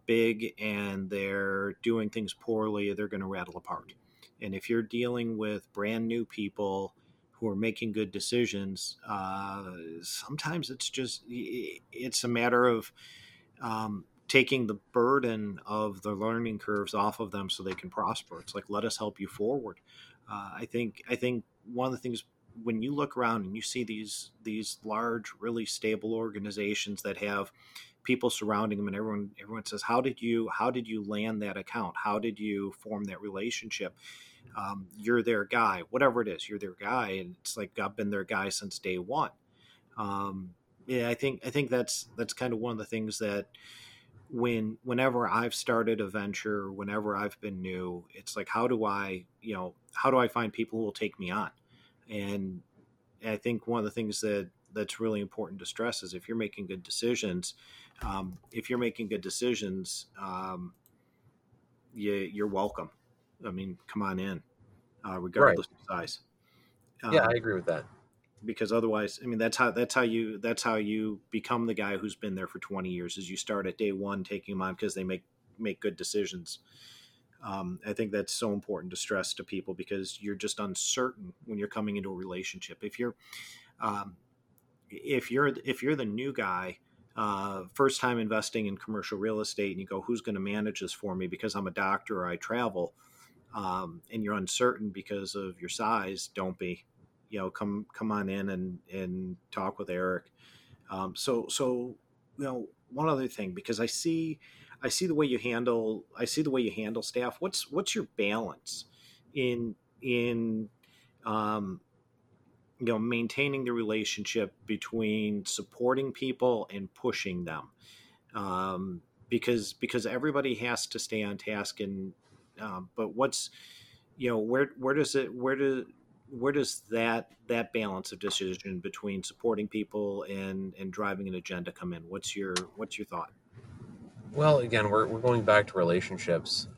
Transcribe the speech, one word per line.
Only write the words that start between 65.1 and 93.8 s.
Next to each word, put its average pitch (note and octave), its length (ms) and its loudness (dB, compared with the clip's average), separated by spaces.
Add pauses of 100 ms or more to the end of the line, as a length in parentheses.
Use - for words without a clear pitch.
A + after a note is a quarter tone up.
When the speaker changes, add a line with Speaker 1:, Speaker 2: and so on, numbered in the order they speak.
Speaker 1:
regardless F2+ 460 6
Speaker 2:
Right. - 20 -20
Speaker 1:
of - 280 -6
size. E2+ 240 -4 (880)
Speaker 2:
Yeah, C#3+ 140 8
Speaker 1:
Um, A2 40 6
Speaker 2:
I A#2 100 4
agree A2+ 180 0
with F2+ 120 0
that. D#2 200 0 (580)
Speaker 1:
because G#2+ 280 0
otherwise, A2 500 2
I B2+ 40 -8
mean, A#2 120 0
that's A2+ 180 4
how, B2 140 6
that's A#2+ 240 2
how C3 80 8
you, A2+ 360 2
that's A#2 240 0
how A2+ 120 4
you G#2+ 560 0
become A#2 360 0
the A2+ 80 0
guy G2+ 220 0
who's G2 200 -4
been G2+ 180 -4
there F#2 120 -2
for - 120 -14
twenty F#2 320 -4
years, F2 260 -4
is F2+ 140 -8
you F#2+ 60 -6
start G2+ 300 -2
at F#2 120 -4
day G#2 140 2
one G2+ 300 -2
taking G2+ 320 -6
'em F#2 80 -2
on F#2 140 -2
'cause G2+ 180 -2
they F#2+ 100 -2
make, F#2 200 -2 (340)
make G#2+ 220 -2
good F#2+ 160 0
decisions. F#2+ 600 -4 (840)
Um, F#2+ 440 -4
I G#2+ 80 0
think G#2+ 180 0
that's G2+ 200 0
so A2 220 0
important F#2 360 -4
to F#2 60 -8
stress - 380 0
to F#2+ 100 -8
people F#2+ 300 -4
because F#2+ 480 -6
you're G2+ 140 -4
just G2+ 240 -4
uncertain G#2 760 -2 (120)
when A2 120 -4
you're G#2 100 -2
coming G#2 280 -2
into G2 140 -4
a F#2+ 40 -6
relationship. F#2 720 -8
If G#2 140 -8
you're, A#2+ 180 -2 (640)
um, G2+ 380 -2 (720)
if C3 400 0
you're, C#3 180 6 (160)
if C3 180 0
you're D3 140 4
the C3+ 80 -2
new A#2 280 -2
guy, F#2 480 -2 (360)
uh, G2 480 0 (100)
first C3+ 260 6
time B2 180 4
investing A2 480 2
in G2 120 -2
commercial G#2+ 400 -4
real G#2+ 220 0
estate G2+ 320 0
and F2+ 80 -4
you F#2+ 60 -6
go, G2 160 -4
"Who's A#2 180 0
gonna G#2 200 -2
manage G#2 400 0
this F#2 120 -4
for G2 220 -4
me F#2 120 0
because F#2 280 -2
I'm G2 120 0
a F#2 60 0
doctor G2 480 0
or F2+ 60 0
I F2 100 -2
travel," G#2+ 580 0 (600)
um, F#2 480 -2 (100)